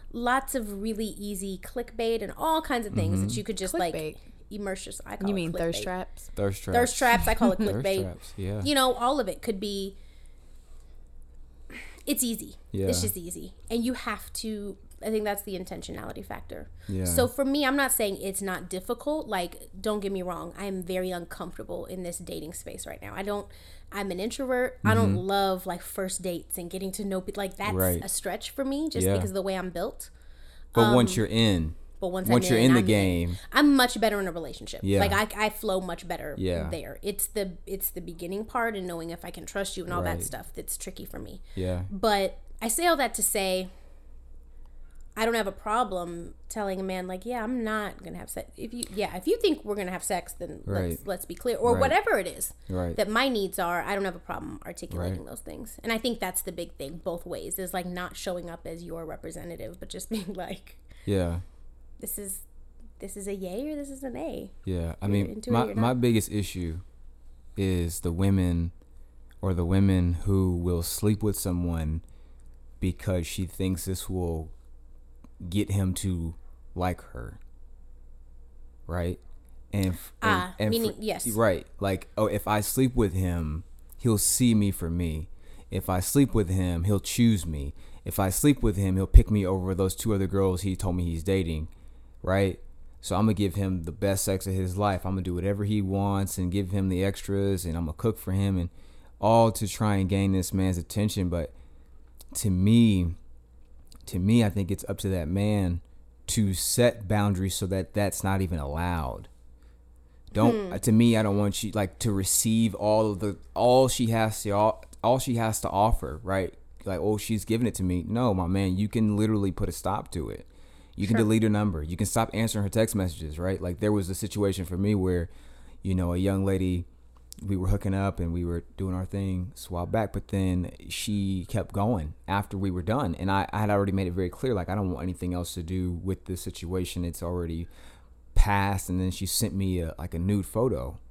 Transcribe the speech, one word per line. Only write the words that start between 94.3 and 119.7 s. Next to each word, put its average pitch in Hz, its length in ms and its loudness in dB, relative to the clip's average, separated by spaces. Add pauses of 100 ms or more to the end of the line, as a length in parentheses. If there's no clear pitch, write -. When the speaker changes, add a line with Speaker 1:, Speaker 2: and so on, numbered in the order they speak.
Speaker 2:
of 95 80 0
his 92 240 0
life. 101 260 2
I'ma 95 160 0
do 90 140 -2
whatever 98 300 0
he 104 180 2
wants 98 560 2
and 90 120 0
give 92 200 0
him 95 180 2
the 92 160 2
extras, 98 600 0
and 80 100 -2
I'ma 82 160 -2
cook 110 260 0
for - 140 -4
him," 98 240 4
and 87 140 0 (500)
all 113 320 8
to 104 160 -2
try 104 280 2
and 95 120 2
gain 98 240 4
this 92 220 0
man's 92 240 2
attention. 101 500 0
But 85 240 -2 (840)
to - 120 0
me, 95 680 6 (920)
to - 120 -4
me, 110 240 6
I 104 60 4
think 98 220 0
it's 98 180 -2
up 98 100 -4
to 101 120 -2
that 85 180 0
man 98 540 2 (460)
to 98 260 2
set 117 520 2
boundaries 98 480 2
so 101 120 -2
that 95 260 -2
that's 101 320 0
not 95 160 2
even 87 180 0
allowed. 73 720 -2 (1080)
Don't, 107 360 4
Speaker 1:
Hmm. 85 60 -6
Speaker 2:
to 107 160 2
me, 113 240 8
I 110 60 4
don't 101 160 2
want 101 240 0
you, 104 100 -4
like, 98 280 0
to 110 120 2
receive 110 600 4
all 107 360 4
of 95 100 -4
the, 101 180 -2 (160)
all 123 340 8
she 120 200 0
has 110 340 2
to, 104 80 -2
all, 107 340 4 (180)
all 120 160 6
she 127 180 0
has 110 260 0
to - 80 -2
offer, 98 520 2
right? 95 300 0 (320)
Like, 92 160 -2
"Oh, 104 160 4
she's 107 300 -2
giving 113 200 2
it 101 100 0
to 98 60 -2
me." 90 240 2
No, 117 280 2
my 90 120 2
man, 95 300 2
you 104 120 2
can 107 280 4
literally 107 360 4
put - 180 -2